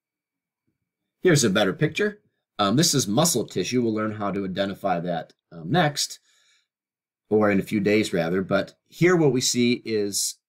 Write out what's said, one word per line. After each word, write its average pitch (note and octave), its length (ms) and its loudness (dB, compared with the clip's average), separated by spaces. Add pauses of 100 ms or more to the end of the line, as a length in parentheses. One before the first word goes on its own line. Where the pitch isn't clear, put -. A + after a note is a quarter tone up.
(1200)
Here's D#3+ 220 4
a G#2+ 80 2
better G#2 220 2
picture. G#3 480 -2 (360)
Um, G2+ 180 0
this D#3+ 200 2
is G#2+ 120 0
muscle A2+ 380 0
tissue. - 380 -2
We'll A2 100 0
learn G#2+ 220 -4
how G2+ 160 -4
to G2 120 -4
identify F#2+ 580 -4
that, E2+ 320 -6 (180)
um, E2 200 -10
next, D3+ 480 -2 (1080)
or G#2+ 220 2
in G2+ 80 4
a F2+ 40 -2
few G#2+ 160 -2
days G#2 320 2
rather. F2 300 -2
But F#2+ 320 -2 (140)
here F3+ 280 2
what D3+ 160 4
we B2 100 0
see A#2+ 440 0
is G#2 640 -4